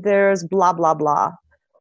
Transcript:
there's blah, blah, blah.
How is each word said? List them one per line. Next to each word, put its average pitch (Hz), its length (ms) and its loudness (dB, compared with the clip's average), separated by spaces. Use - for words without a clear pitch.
there's 196 420 2
blah, 180 280 0
blah, 165 200 0
blah. 156 400 -2